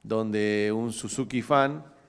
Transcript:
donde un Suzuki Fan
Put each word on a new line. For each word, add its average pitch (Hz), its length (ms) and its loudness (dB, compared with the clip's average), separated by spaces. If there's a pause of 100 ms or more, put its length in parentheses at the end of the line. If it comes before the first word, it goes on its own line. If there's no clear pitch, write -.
donde 104 720 0
un 113 200 -2
Suzuki 117 480 -4
Fan 143 420 2 (260)